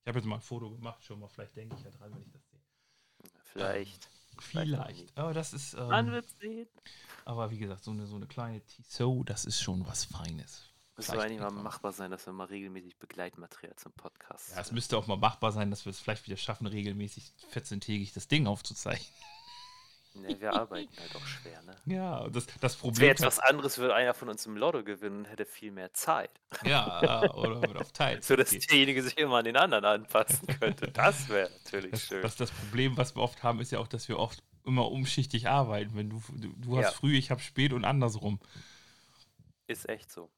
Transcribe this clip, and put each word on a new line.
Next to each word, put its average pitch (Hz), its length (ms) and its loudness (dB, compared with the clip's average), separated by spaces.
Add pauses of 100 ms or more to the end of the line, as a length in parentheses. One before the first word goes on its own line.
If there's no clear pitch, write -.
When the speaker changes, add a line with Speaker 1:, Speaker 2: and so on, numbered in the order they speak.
Speaker 1:
Ich - 60 -10
hab 117 60 -2
jetzt 110 100 0
mal 107 100 -2
ein 113 60 -8
Foto 117 300 -10
gemacht, 113 320 -14
schon 104 160 -16
mal, 101 80 -16
vielleicht - 280 -18
denke 110 200 -14
ich 101 80 -16
ja - 80 -18
dran, 107 220 -20
wenn - 100 -16
ich - 80 -20
das - 180 -20
sehe. - 100 -20 (840)
Speaker 2:
Vielleicht. 98 600 -6
Speaker 1:
Ähm, - 340 -20
Speaker 2:
Vielleicht 156 340 -4
auch 135 120 -4
Speaker 1:
vielleicht. - 160 -14
Speaker 2:
nicht. 180 160 -18
Speaker 1:
Aber 160 160 -4
das 160 200 -6
ist, 143 200 -10
ähm, 123 160 -6
Speaker 2:
Man 220 220 4
wird's 240 280 -8
sehen. 220 280 -10 (580)
Speaker 1:
aber 117 260 -4
wie 110 60 -6
gesagt, 98 260 -8
so 110 80 -8
eine, 104 160 -6
so 104 80 -10
eine 101 120 -10
kleine 113 380 -8
Tissot, 123 640 -2
das - 160 -4
ist - 160 -2
schon 92 240 -2
was - 200 -4
Feines. - 680 -10 (240)
Speaker 2:
Müsste - 180 -8
Speaker 1:
Vielleicht 110 140 0
Speaker 2:
eigentlich 110 120 -6
mal 104 80 -4
Speaker 1:
irgendwann. 101 160 -8
Speaker 2:
machbar 104 300 -6
sein, 95 180 -8
dass 92 140 -10
wir 92 80 -12
mal 95 140 -10
regelmäßig 92 500 -12
Begleitmaterial 87 760 -12
zum - 180 -18
Podcast, - 580 -18
Speaker 1:
Ja, 92 100 -8
es - 100 -8
Speaker 2:
äh, - 20 -8
Speaker 1:
müsste 117 240 -2
auch 101 100 -2
mal 101 100 0
machbar 110 340 2
sein, 104 180 0
dass 101 160 -6
wir 98 60 -8
es - 80 -10
vielleicht - 260 -6
wieder 98 120 -8
schaffen, 110 300 -6
regelmäßig 101 680 -6 (160)
vierzehntägig 104 640 -6
das - 140 -10
Ding 147 200 4
aufzuzeichnen. - 680 -4 (1000)
Speaker 2:
Ne, 98 260 -8
wir 104 120 0
arbeiten 107 460 -4
halt - 160 -12
auch 139 100 -10
schwer, 82 360 -12
ne? 95 240 -20
Speaker 1:
Ja, 175 440 -4
das, 120 180 -4 (120)
das 127 140 2
Speaker 2:
Es - 60 -12
Speaker 1:
Problem 117 220 2
Speaker 2:
wär 139 80 12
jetzt 135 100 6
Speaker 1:
kann 127 80 6
Speaker 2:
was - 120 2
anderes, 139 380 6
würde 123 160 4
einer 120 220 6
von 123 120 -10
uns 107 200 -6
im 107 100 -8
Lotto 135 260 2
gewinnen 101 360 -6
und 104 60 -10
hätte 107 200 -8
viel - 260 -14
mehr 95 220 -12
Zeit. - 380 0 (320)
Speaker 1:
Ja, 113 720 4
oder 113 260 0
würde - 180 0
auf - 120 -6
Teilzeit 131 320 0
Speaker 2:
<laughs> - 40 -4
So, 135 80 8
dass 127 140 6
Speaker 1:
gehen. - 200 2
Speaker 2:
derjenige 139 340 8
sich 127 160 -2
immer 139 180 6
an 117 80 6
den 117 100 2
anderen 135 300 6
anpassen 107 640 4
könnte. - 440 0
Speaker 1:
<laughs> - 20 -14
Speaker 2:
Das 143 360 4
wär 98 200 4 (140)
natürlich 95 280 -6
Speaker 1:
Das, 107 120 -2
Speaker 2:
schön. 95 200 -4
Speaker 1:
das, 107 120 -2
das 123 160 -2
Problem, 117 460 0
was - 180 0
wir - 60 0
oft - 220 -2
haben, 120 180 2
ist 123 100 -4
ja 113 80 -2
auch, 107 80 -4
dass - 220 -8
wir 107 80 -2
oft - 260 -2 (220)
immer 127 260 2
umschichtig 131 560 0
arbeiten. 110 480 2
Wenn 107 140 -2
du, 110 120 -8 (140)
du, 101 220 -8
du 123 200 0
hast 127 80 4
Speaker 2:
Ja. - 60 4
Speaker 1:
früh, 143 240 2
ich 131 140 2
hab 131 100 0
spät 135 320 2
und 120 140 0
andersrum. 107 540 2 (1300)
Speaker 2:
Ist - 200 -6
echt - 240 -8
so. 85 260 -14